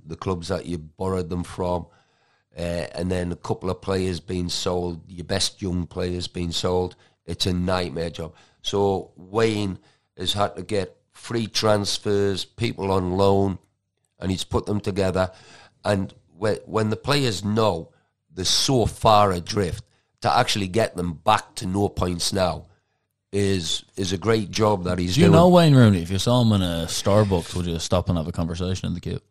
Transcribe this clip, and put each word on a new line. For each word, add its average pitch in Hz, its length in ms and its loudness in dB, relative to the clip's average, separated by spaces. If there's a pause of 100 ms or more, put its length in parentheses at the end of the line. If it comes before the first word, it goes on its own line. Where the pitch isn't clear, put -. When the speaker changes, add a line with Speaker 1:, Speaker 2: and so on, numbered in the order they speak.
Speaker 1:
the 78 100 -12
clubs 87 320 -6
that 90 180 -4
you 85 120 -6
borrowed 90 520 -6
them 90 140 -4
from, 90 420 -4 (720)
uh, 85 40 -10
and 87 500 -6
then 90 220 -2
a 85 40 -8
couple - 340 -6
of 90 100 -6
players 92 400 -2
being 90 300 -6
sold, 87 580 -4
your 87 160 -14
best - 380 -4
young 90 240 -2
players 90 420 -6
being 87 240 -6
sold. 90 440 -2 (300)
It's 87 200 -4
a 95 60 2
nightmare 90 580 -2
job. 78 240 -12 (280)
So 101 540 0
Wayne 104 600 -2 (400)
has 90 160 -4
had 101 220 -2
to 92 60 -10
get 95 340 -6 (160)
free 117 340 -6
transfers, 101 960 0
people 104 460 -4
on 92 260 0
loan, 98 420 4 (600)
and 92 120 -4
he's 92 140 -4
put - 220 -4
them 104 140 -2
together. 92 500 0 (540)
And 98 280 0 (260)
whe-, 104 280 0
when 107 240 0
the 110 60 -2
players 123 480 -2
know 104 460 0 (440)
they're 90 100 -4
so 123 420 2
far 104 460 4
adrift, 87 500 -4 (380)
to 73 140 0
actually 104 340 0
get 107 280 -2
them 87 160 -4
back 104 420 0
to - 120 -10
no 98 240 0
points 90 420 -4
now 87 320 -2 (680)
is, 98 540 -2 (120)
is 92 180 -4
a - 20 0
great 107 340 0
job 104 340 2
that 90 140 -2
he's 90 180 -2
Speaker 2:
Do 143 40 4
you 175 60 8
Speaker 1:
doing. 170 100 8
Speaker 2:
know 175 140 8
Wayne 170 240 8
Rooney? 110 260 8
If 82 100 -4
you 95 80 0
saw 123 220 2
him 113 120 4
in 98 100 4
a 85 260 -2
Starbucks, 98 640 2
would 87 120 -2
you 82 120 -4
stop 90 300 0
and 90 80 2
have 78 120 -2
a 87 40 -4
conversation 90 540 -4
in 87 80 -4
the 87 60 -8
queue? 87 200 -8 (100)